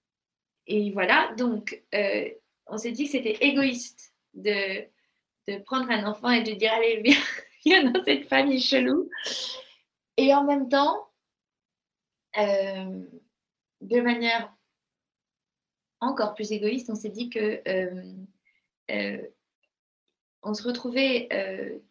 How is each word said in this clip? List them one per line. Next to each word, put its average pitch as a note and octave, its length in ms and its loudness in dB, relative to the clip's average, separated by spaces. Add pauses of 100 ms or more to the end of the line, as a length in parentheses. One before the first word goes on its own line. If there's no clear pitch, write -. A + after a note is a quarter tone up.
(680)
et G#3 240 0
voilà, G3+ 460 2
donc, A3+ 460 -4 (120)
euh, G#3 340 0 (380)
on A3 100 -8
s'est A#3 140 -6
dit C#4 140 -4
que C#4 60 -6
c'était A#3 340 -2
égoïste C4+ 680 -2 (200)
de, G3 520 -2 (640)
de G3 160 -6
prendre B3+ 260 -4
un G#3 160 0
enfant G#3+ 240 -2
et A#3 140 4
de G#3+ 80 -4
dire, « G#3+ 220 2
Allez, A3+ 280 2
viens, C#4+ 140 6
<laughs> - 500 -6
viens D#4 260 6
dans F#4 120 0
cette C#4 240 0
famille C4+ 340 4
chelou. » C4 480 2 (1080)
Et C4+ 160 6
en C#4+ 100 6
même C#4 260 0
temps, C#4+ 400 2 (1300)
euh, G3 640 -2 (800)
de A3+ 200 2
manière A#3 520 0 (1500)
encore A#3 360 -2
plus G#3 160 -6
égoïste, G#3+ 380 -2
on A3 60 -4
s'est G#3 140 -8
dit A#3 200 -8
que, G#3+ 380 -2
euh, F#3 460 -4 (800)
euh, G2+ 300 -4 (1200)
on G#3+ 100 -6
se G#3 100 -8
retrouvait, B3 680 0
euh, F#3+ 460 -6 (120)